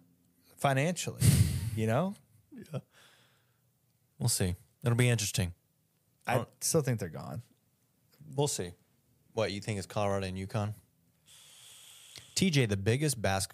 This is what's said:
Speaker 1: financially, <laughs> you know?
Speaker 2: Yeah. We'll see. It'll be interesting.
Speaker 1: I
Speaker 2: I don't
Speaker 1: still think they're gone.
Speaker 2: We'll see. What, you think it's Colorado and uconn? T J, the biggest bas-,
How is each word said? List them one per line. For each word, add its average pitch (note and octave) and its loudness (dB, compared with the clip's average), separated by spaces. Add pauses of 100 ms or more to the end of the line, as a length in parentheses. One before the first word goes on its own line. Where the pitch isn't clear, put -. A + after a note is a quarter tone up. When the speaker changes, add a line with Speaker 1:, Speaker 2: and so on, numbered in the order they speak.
(560)
Speaker 1:
financially, C#3+ 0 (280)
<laughs> - -4
you A2 0
know? D#3+ 2 (400)
Speaker 2:
Yeah. D#3 -12 (1400)
We'll B2+ -2
see. F#2 0 (280)
It'll A#2 0
be B2 4
interesting. G2+ 0 (760)
Speaker 1:
I A2+ 0
Speaker 2:
I - 4
don't A#2 -2 (120)
Speaker 1:
still - 2
think B2+ -2
they're F#2 -6
gone. C#2+ -10 (920)
Speaker 2:
We'll C#3+ 0
see. F2+ -6 (640)
What, G#2 0
you G2+ -6
think G#2+ -4
it's F#2 -6
Colorado G2 0
and F#2 -6
uconn? G#2 -4 (1600)
T F#3+ 2
J, C#3 4
the G2+ 0
biggest A#2+ 0
bas-, F#2+ 0